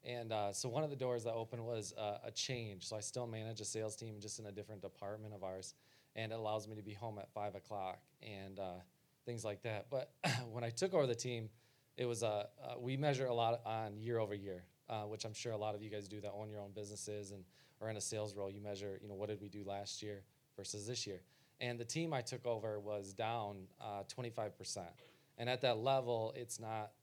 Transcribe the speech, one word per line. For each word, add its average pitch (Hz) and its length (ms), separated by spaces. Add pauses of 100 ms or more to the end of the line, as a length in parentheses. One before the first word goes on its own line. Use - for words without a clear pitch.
And, 117 280
uh, 104 180
so 113 160
one 127 160
of 151 60
the 139 80
doors 123 260
that 117 100
opened 113 320
was, 113 320
uh, 104 280
a 110 60
change. 110 560
So 110 100
I - 20
still 120 280
manage 110 340
a 104 40
sales 110 300
team 110 240
just 104 200
in 107 80
a 101 40
different 101 300
department 104 520
of 95 100
ours, 92 320 (400)
and 110 160
it 113 40
allows 107 320
me 110 80
to 107 60
be 104 120
home 107 260
at 98 140
five 104 220
o'clock 95 440 (220)
and, 95 380
uh, 92 200 (460)
things 117 200
like 104 160
that. 107 280
But 135 220 (140)
<clears throat> 123 260
when 120 140
I 117 60
took 185 220
over 151 140
the 117 80
team, 117 340 (460)
it 127 80
was, 120 180
uh, 104 260 (140)
uh, 123 160
we 127 200
measure 135 300
a 120 60
lot 117 320
on 107 320
year 113 220
over 104 140
year, 98 320 (240)
uh, 110 140
which 107 200
I'm 110 100
sure 117 200
a 107 40
lot 107 160
of 104 80
you 107 80
guys 104 200
do 107 100
that 101 140
own 107 160
your 107 100
own 101 160
businesses 104 560
and 95 140 (340)
are 110 100
in 110 60
a 101 60
sales 107 340
role. 98 160
You 104 80
measure, 101 420
you 107 60
know, 101 80
what 104 140
did 104 100
we 104 80
do 101 160
last 101 400
year 101 200 (340)
versus 101 280
this 117 220
year? 92 140 (400)
And 120 180
the 117 60
team 160 260
I 135 100
took 117 240
over 107 360
was 101 320
down, 104 540 (120)
uh, 101 300
twenty-five 117 480
percent. 87 320 (480)
And 117 120
at 123 120
that 123 160
level, 120 580
it's 120 240
not 110 320 (120)